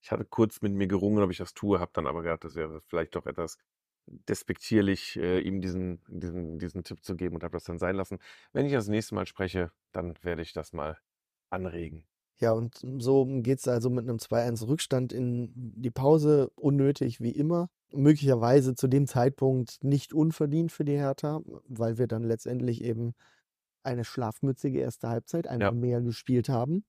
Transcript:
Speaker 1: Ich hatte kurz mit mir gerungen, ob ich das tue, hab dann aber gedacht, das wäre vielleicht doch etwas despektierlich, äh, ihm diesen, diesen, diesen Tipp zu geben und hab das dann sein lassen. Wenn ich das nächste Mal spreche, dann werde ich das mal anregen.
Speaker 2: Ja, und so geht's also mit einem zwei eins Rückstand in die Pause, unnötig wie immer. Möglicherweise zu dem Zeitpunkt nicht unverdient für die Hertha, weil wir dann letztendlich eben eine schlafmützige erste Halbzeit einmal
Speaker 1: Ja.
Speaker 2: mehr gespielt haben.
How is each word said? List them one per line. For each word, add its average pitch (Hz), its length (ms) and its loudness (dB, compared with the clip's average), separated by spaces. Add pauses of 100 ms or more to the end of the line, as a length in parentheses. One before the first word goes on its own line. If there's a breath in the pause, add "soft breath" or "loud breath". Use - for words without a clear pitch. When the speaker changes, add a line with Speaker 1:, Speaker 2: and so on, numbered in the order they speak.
Speaker 1:
Ich - 80 -14
hatte 110 140 -2
kurz - 360 0
mit 101 120 0
mir 98 160 0
gerungen, 101 340 2
ob 92 80 2
ich 90 80 -6
das - 160 -10
tue, 101 240 2
hab 87 160 -4
dann 78 140 -2
aber 82 140 -4
gedacht, 82 200 -2
das 78 140 -12
wäre 78 240 -6
vielleicht 82 340 -4
doch 87 120 -6
etwas 80 320 -6 (480)
despektierlich, - 1080 0
äh, 90 240 0
ihm 95 200 -4
diesen, 90 480 -4
diesen, 85 500 -8
diesen 87 240 -8
Tipp - 220 -14
zu 95 100 -6
geben 85 220 -4
und 82 80 -8
hab 87 80 -8
das 85 120 -8
dann 85 140 -10
sein 90 160 0
lassen. 95 240 -6 (340 loud breath)
Wenn 139 140 0
ich 139 60 -2
das 110 160 0
nächste 107 260 -2
Mal 95 140 -2
spreche, 90 420 -4 (220)
dann 87 300 -6
werde 85 200 -4
ich 80 100 -10
das 78 200 -8
mal 78 260 -6 (520)
anregen. 82 580 -8 (320)
Speaker 2:
Ja, 113 120 2
und 113 320 -4 (140)
so 131 280 4 (160)
geht's 131 260 0
also 120 220 0
mit 123 180 -2
einem 117 100 -4
zwei 117 240 0
eins 117 240 -2
Rückstand 127 460 -2
in 123 420 -4
die 120 360 -8
Pause, 147 680 6
unnötig 139 640 2
wie 117 100 -2
immer. 170 380 0 (240)
Möglicherweise 135 840 6
zu 131 140 0
dem 135 180 4
Zeitpunkt 131 800 0
nicht 139 280 2
unverdient 160 600 0
für 151 120 -4
die 143 120 0
Hertha, 143 440 -2 (280)
weil 113 300 -2
wir 123 100 2
dann 117 160 -2
letztendlich 117 580 -2
eben 117 300 -2 (720 soft breath)
eine 123 200 -2
schlafmützige 131 760 -2
erste 123 280 -4
Halbzeit 117 400 -4
einmal 113 240 0
Speaker 1:
Ja. - 20 -2
Speaker 2:
mehr 120 280 0
gespielt 120 460 0
haben. 139 400 0